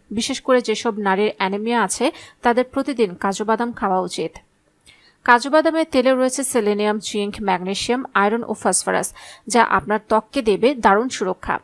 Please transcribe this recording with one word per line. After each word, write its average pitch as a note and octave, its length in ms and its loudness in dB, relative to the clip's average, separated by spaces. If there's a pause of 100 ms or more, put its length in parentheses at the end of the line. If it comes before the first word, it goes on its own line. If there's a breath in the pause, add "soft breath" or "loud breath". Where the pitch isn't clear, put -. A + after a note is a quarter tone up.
(180)
বিশেষ A#3+ 280 -4
করে B3+ 220 4
যেসব A3 260 -2 (140)
নারীর G3 300 2
অ্যানিমিয়া G#3 480 -2
আছে, A#3 200 -2 (360 loud breath)
তাদের B3 320 2
প্রতিদিন B3 360 0 (140)
কাজু G3 260 -2
বাদাম A3+ 200 0 (100)
খাওয়া F#3+ 280 0
উচিত। E3 240 -6 (920 soft breath)
কাজু B3 280 4
বাদামের D#4 400 2
তেলে C4 200 4
রয়েছে B3+ 280 0 (100)
সেলেনিয়াম, G#3 460 0 (100)
জিঙ্ক, G3+ 260 -4 (140)
ম্যাগনেসিয়াম, F#3+ 540 -2 (200)
আয়রন A3 300 0
ও - 100 -4
ফসফরাস, F#3 460 0 (460 loud breath)
যা A#3 80 6 (160)
আপনার G#3 220 -2 (100)
ত্বককে A3 400 0
দেবে G#3 200 2 (140)
দারুণ G#3+ 320 4
সুরক্ষা। F#3 480 -4